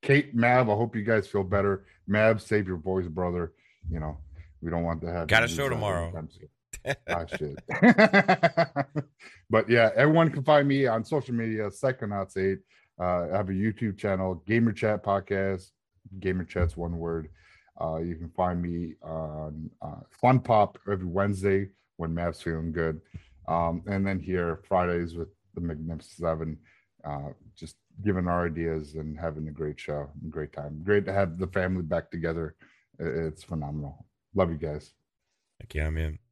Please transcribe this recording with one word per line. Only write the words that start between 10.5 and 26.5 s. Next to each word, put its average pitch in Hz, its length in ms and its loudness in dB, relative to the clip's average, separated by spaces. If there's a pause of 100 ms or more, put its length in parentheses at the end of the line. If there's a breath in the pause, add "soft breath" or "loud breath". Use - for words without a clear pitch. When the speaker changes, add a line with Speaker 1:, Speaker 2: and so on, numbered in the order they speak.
Speaker 1:
me 139 200 2
on 113 180 2
social 135 300 -2
media, 110 360 -2
Psychonauts 104 640 -4
eight. 95 220 2 (420 soft breath)
Uh, 90 320 0
I 92 40 0
have 101 120 0
a 98 40 -2
YouTube 101 460 0
channel, 92 480 -2
Gamer 113 260 4
Chat 107 320 0
Podcast. 98 680 -2 (500)
Gamer 92 240 -2
Chat's 87 320 0
one 85 220 -6
word. 82 300 -4 (520 soft breath)
Uh, 80 180 -4
you 85 180 -6
can 82 200 -10
find 90 240 0
me 85 420 -4
on, 78 680 -8 (100)
uh, 78 200 -12 (100)
Fun 127 300 4
Pop 104 380 4 (120)
every 92 160 -2
Wednesday 98 640 0 (280)
when 82 180 -4
Mav's 85 280 -4
feeling 82 300 -4
good. 80 280 -2 (480 loud breath)
Um, 85 380 0
and 98 200 0
then 95 140 -2
here 85 480 -2
Fridays 87 480 0
with 82 120 -8 (260)
the - 60 -8
Magnificent 80 580 -8
Seven, 80 400 -4 (460 soft breath)